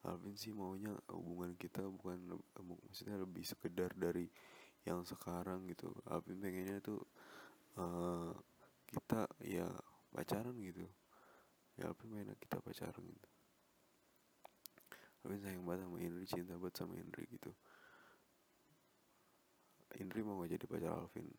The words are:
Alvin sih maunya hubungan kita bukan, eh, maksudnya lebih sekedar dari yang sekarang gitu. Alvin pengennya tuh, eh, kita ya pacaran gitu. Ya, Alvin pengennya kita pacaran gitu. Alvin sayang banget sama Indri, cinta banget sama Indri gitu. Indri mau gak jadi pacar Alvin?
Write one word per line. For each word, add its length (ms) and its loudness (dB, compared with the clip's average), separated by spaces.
Alvin 320 0
sih 160 -4
maunya 400 0
hubungan 440 -2
kita 320 -2
bukan, 320 -4
eh, 300 -10
maksudnya 360 -2
lebih 240 -4
sekedar 480 2
dari 320 6
yang 200 4
sekarang 640 0
gitu. 200 -4
Alvin 320 0
pengennya 400 2
tuh, 180 0
eh, 520 4
kita 380 4
ya 240 4
pacaran 460 2
gitu. 260 -4
Ya, 120 2
Alvin 200 -6
pengennya 280 -4
kita 240 -2
pacaran 440 -4
gitu. 220 -12
Alvin 180 0
sayang 220 0
banget 240 4
sama 160 -2
Indri, 240 2
cinta 320 2
banget 200 0
sama 200 0
Indri 320 -4
gitu. 200 -6
Indri 240 2
mau 160 2
gak 100 4
jadi 160 4
pacar 320 4
Alvin? 280 -4